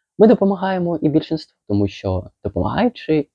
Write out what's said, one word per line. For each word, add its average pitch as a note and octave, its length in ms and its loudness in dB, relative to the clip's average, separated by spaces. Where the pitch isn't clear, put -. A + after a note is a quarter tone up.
ми G3+ 80 8
допомагаємо F#3+ 680 2
і D#3 120 0
більшинству, D#3 480 -4
тому G2+ 200 0
що F#2+ 360 -4
допомагаючи D#3 920 -2